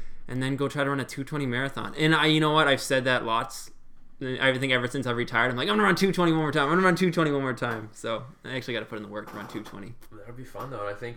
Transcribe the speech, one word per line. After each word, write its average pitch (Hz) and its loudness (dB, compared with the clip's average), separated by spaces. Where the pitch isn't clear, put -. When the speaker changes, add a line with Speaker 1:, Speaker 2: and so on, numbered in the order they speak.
Speaker 1:
and 127 -2
then 135 0
go 139 0
try 131 -4
to 139 0
run 139 -2
a 123 -4
two - -8
twenty 143 -4
marathon. 123 -4
And 156 4
I, 151 4
you 156 6
know 151 4
what? 156 6
I've 139 4
said 131 2
that 123 2
lots. 113 -4
I 131 2
think 135 0
ever 127 2
since 127 -4
I've 120 0
retired, 120 2
I'm 120 -2
like, 139 0
"I'm 214 2
gonna 214 4
run 190 6
two 190 4
twenty 175 4
one 160 4
more 151 0
time. 147 4
I'm 143 0
gonna 185 4
run 185 6
two 180 4
twenty 160 2
one 143 2
more 131 -2
time." 113 -4
So 113 -6
I 120 -8
actually 123 -6
gotta 107 -4
put 113 -10
in 104 -8
the 101 -12
work 104 -10
to 107 -14
run 104 -10
two 104 -8
twenty. 101 -14
Speaker 2:
That'll 110 -16
be 127 -14
fun, 123 -12
though. 104 -8
I 101 -6
think 120 -10